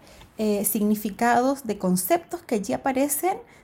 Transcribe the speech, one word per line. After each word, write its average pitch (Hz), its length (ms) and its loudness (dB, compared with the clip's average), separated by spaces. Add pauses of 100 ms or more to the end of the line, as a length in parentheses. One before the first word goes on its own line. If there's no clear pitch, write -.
(380)
eh, 208 280 0
significados 233 1000 2
de 208 120 -4
conceptos 262 640 0
que - 140 -2
allí 214 180 -2
aparecen, 285 640 -2 (260)